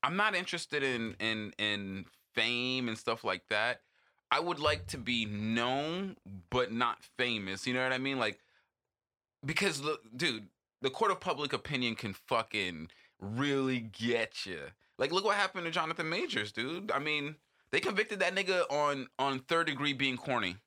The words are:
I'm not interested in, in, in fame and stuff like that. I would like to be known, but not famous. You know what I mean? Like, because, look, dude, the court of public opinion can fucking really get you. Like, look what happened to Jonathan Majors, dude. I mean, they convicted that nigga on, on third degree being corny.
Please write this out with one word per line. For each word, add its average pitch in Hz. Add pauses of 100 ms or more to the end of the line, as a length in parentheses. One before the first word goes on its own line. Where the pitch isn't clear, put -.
I'm 156
not 208
interested 175
in, 117
in, 107
in 101 (280)
fame 123
and 110
stuff -
like 92
that. 110 (480)
I 135
would 170
like 151
to -
be 117
known, 127 (320)
but 123
not 117 (140)
famous. 104
You 127
know 127
what 131
I 127
mean? 135
Like, 107 (1040)
because, 156
look, 151 (160)
dude, 123 (340)
the 131
court 202
of -
public 147
opinion 123
can 107
fucking 92 (320)
really 131
get 113
you. 90 (400)
Like, 143
look 185
what 208
happened 190
to 165
Jonathan 165
Majors, 180
dude. 170
I -
mean, 151 (340)
they 147
convicted 214
that 185
nigga 185
on, 143 (100)
on 135
third 165
degree 143
being 131
corny. 110 (100)